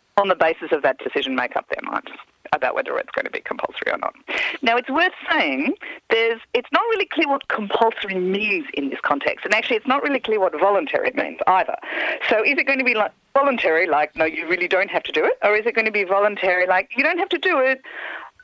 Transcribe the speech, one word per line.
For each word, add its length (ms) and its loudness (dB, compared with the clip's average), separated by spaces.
on 140 4
the 60 2
basis 360 0
of 100 2
that 160 2
decision, 380 -4
make 200 -2
up 140 -4
their 140 -6
minds 260 -6
about 200 0
whether 240 -4
it's 140 -6
going 140 -4
to 40 -10
be 120 -8
compulsory 500 -6
or 60 -2
not. 180 -6
Now, 160 2
it's 120 -2
worth 220 2
saying 460 0
there's, 300 2
it's 180 -2
not 100 4
really 140 0
clear 220 0
what 220 -2
compulsory 680 0
means 580 0
in 160 -4
this 120 -8
context, 420 -2
and 100 -2
actually 220 0
it's 100 -4
not 160 2
really 180 0
clear 200 0
what 180 0
voluntary 540 2
means 340 -4
either. 300 2
So 140 4
is 140 0
it 80 0
going 140 2
to 60 -2
be, 100 2
like, 160 0
voluntary, 520 2
like, 300 2
no, 80 2
you 240 -2
really 220 0
don't 200 2
have 140 0
to 80 -8
do 140 2
it, 180 2
or 140 4
is 80 -2
it 100 0
going 100 2
to 60 0
be 140 0
voluntary, 640 2
like, 280 2
you 80 2
don't 160 0
have 100 -2
to 80 0
do 220 2
it 220 2